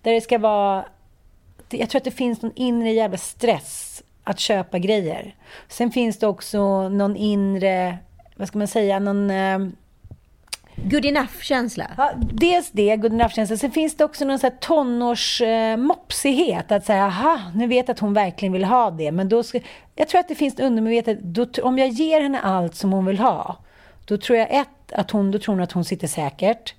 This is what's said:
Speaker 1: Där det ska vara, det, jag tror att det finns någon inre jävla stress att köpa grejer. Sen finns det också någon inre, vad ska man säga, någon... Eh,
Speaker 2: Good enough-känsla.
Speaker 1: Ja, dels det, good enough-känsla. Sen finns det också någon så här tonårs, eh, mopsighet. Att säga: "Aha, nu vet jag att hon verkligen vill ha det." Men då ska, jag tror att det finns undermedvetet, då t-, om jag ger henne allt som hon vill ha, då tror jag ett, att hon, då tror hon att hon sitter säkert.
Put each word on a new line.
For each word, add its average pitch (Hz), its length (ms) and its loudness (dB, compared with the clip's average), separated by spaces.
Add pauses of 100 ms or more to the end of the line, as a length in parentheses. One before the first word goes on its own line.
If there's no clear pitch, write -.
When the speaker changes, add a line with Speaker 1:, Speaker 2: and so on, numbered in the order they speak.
Speaker 1:
Där 226 100 2
det 226 80 4
ska 233 180 0
vara, 202 460 2 (840)
det, - 80 -8
jag 226 140 -4
tror 277 80 0
att 262 60 -2
det 254 60 -4
finns 240 320 -4
någon 226 120 -6
inre 233 380 0
jävla 220 260 0
stress - 840 -4 (220)
att 190 160 -6
köpa 185 380 -2
grejer. 190 560 -2 (340)
Sen 240 220 -2
finns 233 280 0
det 226 80 0
också 196 640 0
någon 202 280 0
inre, 196 840 0 (380)
vad 196 120 -6
ska 208 100 -6
man 208 100 -2
säga, 202 300 2
någon... 202 320 0
Eh, 190 280 0 (1300)
Speaker 2:
Good 233 220 2
enough-känsla. 269 800 -2 (100)
Speaker 1:
Ja, 277 140 2 (220)
dels 339 400 2
det, 208 240 2
good 220 160 0
enough-känsla. 226 440 0
Sen 262 140 -2
finns 311 260 -2
det 302 80 4
också 302 200 -2
någon 269 140 0
så - 80 0
här 247 140 0
tonårs, 240 800 0
eh, 226 360 2
mopsighet. 277 960 0
Att 202 120 2
säga: 196 200 4
"Aha, 226 340 2 (160)
nu 226 120 0
vet 247 220 2
jag 247 60 0
att - 60 -6
hon 202 140 0
verkligen 196 380 0
vill 185 120 0
ha 226 260 4
det." 160 220 -4
Men 190 160 0
då 226 140 2
ska, 233 180 -4 (360)
jag - 120 0
tror 370 120 4
att 349 80 -6
det 320 60 -6
finns 285 260 -2
undermedvetet, 226 600 2
då 185 240 -2
t-, - 160 -6
om 254 160 2
jag 262 100 4
ger 311 320 2
henne 277 200 -2
allt 185 340 0
som 190 180 0
hon 190 140 2
vill 196 120 0
ha, - 380 0 (480)
då 208 120 -2
tror 226 220 2
jag 226 120 0
ett, - 420 -2
att 196 180 -2
hon, 202 200 2
då 202 80 -2
tror 208 160 -2
hon 185 80 0
att 175 100 -4
hon 175 120 -2
sitter 175 220 -4
säkert. 165 720 -2